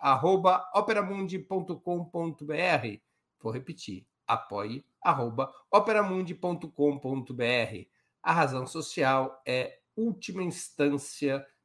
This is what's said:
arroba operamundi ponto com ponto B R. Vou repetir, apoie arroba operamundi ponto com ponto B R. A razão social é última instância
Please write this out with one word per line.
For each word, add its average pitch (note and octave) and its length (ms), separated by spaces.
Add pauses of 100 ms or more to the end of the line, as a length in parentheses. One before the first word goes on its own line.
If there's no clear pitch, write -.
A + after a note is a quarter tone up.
arroba F3 720
operamundi G3 640
ponto F3+ 400
com F3 240
ponto E3 400
B D3+ 140
R. C3+ 440 (400)
Vou A2 100
repetir, A#2+ 540 (220)
apoie A2 560 (180)
arroba C3 520 (180)
operamundi G3 640
ponto F3 320
com C#3+ 320
ponto C3 340
B A#2+ 120
R. A#2 440 (320)
A E3 120
razão C3 340
social C3+ 800
é B2+ 340 (160)
última G#3+ 480
instância C#3+ 1040 (200)